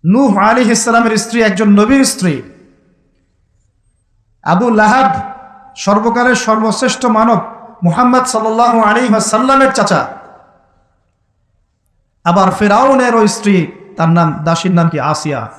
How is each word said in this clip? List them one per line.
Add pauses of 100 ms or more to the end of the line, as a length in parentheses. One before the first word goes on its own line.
নূহ
আলাইহিস
সালামের
স্ত্রী
একজন
নবীর
স্ত্রী। (2000)
আবু
লাহাব (540)
সর্বকালের
সর্বশ্রেষ্ঠ
মানব (440)
মুহাম্মদ
সাল্লাল্লাহু
আলাইহি
ওয়াসাল্লামের
চাচা। (2250)
আবার
ফেরাউনেরও
স্ত্রী, (300)
তার
নাম,
দাসীর
নাম
কি?
আসিয়া।